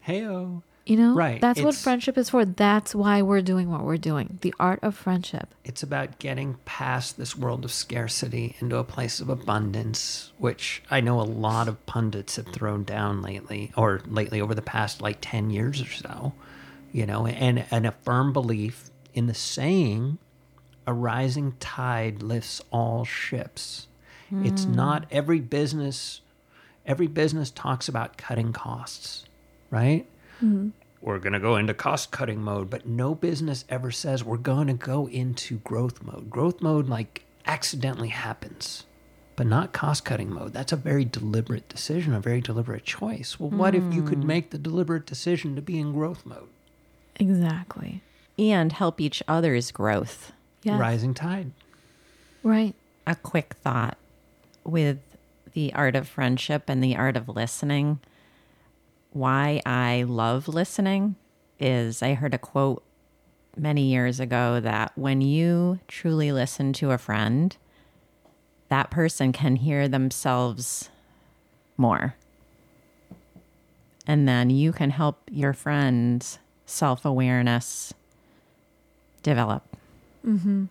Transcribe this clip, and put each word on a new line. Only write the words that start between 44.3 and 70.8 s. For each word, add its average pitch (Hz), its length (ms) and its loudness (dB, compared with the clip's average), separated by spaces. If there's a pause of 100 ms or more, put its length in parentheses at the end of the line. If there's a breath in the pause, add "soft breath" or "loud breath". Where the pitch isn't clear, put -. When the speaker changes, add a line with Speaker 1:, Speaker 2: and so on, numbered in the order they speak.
Speaker 1:
the 156 80 -10
deliberate 160 480 -2
decision 147 500 -2
to 139 60 -6
be 160 160 -4
in 147 160 -2
growth 151 320 -4
mode? 117 220 -18 (720)
Speaker 2:
Exactly. 180 840 0 (360 soft breath)
Speaker 3:
And 190 340 4
help 165 280 0
each 151 260 -2
other's 151 440 2
growth. - 640 -2 (300)
Speaker 2:
Yes. 208 160 0
Speaker 1:
Rising 117 360 2
tide. 170 380 -6 (880 soft breath)
Speaker 2:
Right. 220 320 4 (320)
Speaker 3:
A 165 100 0
quick - 460 -2
thought 123 340 0 (680)
with 151 340 2 (560)
the 147 200 -2
art 135 220 2
of 135 120 0
friendship 135 600 -2
and 131 140 0
the 131 140 2
art 131 200 2
of 120 120 -4
listening. 143 720 0 (1120 soft breath)
Why 139 520 2
I 123 420 2
love 120 420 0
listening 196 680 0 (440)
is 123 440 0
I 131 120 2
heard 131 200 0
a 123 40 -2
quote 139 440 0 (720)
many 151 280 2
years 127 360 2
ago 120 400 2
that 110 360 -2
when 135 260 2
you 170 560 4 (100)
truly 156 440 0
listen 135 420 0
to 143 160 0
a 127 80 2
friend, 113 580 2 (1120 soft breath)
that 139 220 0
person 151 420 2
can 135 240 2
hear 143 320 2
themselves 123 1000 0 (880 soft breath)